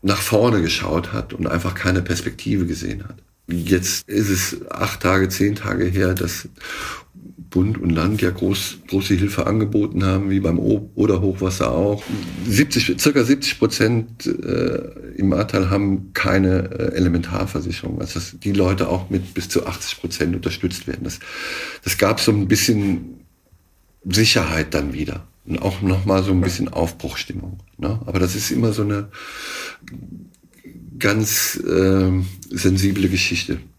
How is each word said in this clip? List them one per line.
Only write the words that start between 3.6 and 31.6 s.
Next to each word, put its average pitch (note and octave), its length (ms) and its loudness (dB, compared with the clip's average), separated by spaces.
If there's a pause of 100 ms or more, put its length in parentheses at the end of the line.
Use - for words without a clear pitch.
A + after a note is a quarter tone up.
ist G2+ 220 0
es F#2 400 -2
acht - 300 -4
Tage, F#2+ 300 4
zehn G2+ 260 0
Tage G2+ 300 -2
her, F#2 280 2
dass F2+ 340 -4 (1000)
Bund F#2+ 300 2
und F2 100 0
Land E2+ 320 2
ja F#2+ 80 2
groß, - 580 -2
große G2 280 2
Hilfe G2 320 0
angeboten G#2 580 2
haben, F#2+ 240 2
wie G2 100 2
beim F2 200 2
O-, A2 340 0
Oder-Hochwasser F#2+ 760 2
auch. G2+ 320 2 (440)
Siebzig, A2+ 520 2
circa C#3+ 240 4
siebzig C3+ 340 2
Prozent, - 680 0
äh, - 640 -2 (240)
im F#2+ 180 4
Ahrtal F#2+ 380 2
haben G2 420 0
keine, F#2+ 580 4
äh, - 240 -2
Elementarversicherung. - 1040 0
Also - 200 -6
dass - 200 -12
die G2+ 140 -2
Leute F#2+ 360 2
auch F#2 200 -2
mit F#2+ 240 -2
bis F#2 160 -6
zu - 160 0
achtzig - 340 -8
Prozent E2+ 360 -2
unterstützt - 500 -4
werden. - 180 -8
Das, - 160 -8 (640)
das - 140 -4
gab G#2 220 2
so - 120 4
ein G2+ 160 2
bisschen G2 680 2 (920)
Sicherheit E2+ 680 2
dann D2 180 0
wieder. D2+ 360 -6 (180)
Und - 160 -4
auch F#2+ 200 -2
noch F#2 220 2
mal F#2+ 200 2
so G2 80 0
ein F#2 100 4
bisschen F2+ 260 0
Aufbruchstimmung, - 920 -4 (180)
ne? A2 280 -4
Aber F#2+ 140 -2
das F2+ 160 0
ist G#2+ 160 -2
immer A#2 220 2
so G#2+ 80 -2
eine G2+ 260 -2 (1900)
ganz, G#2 680 0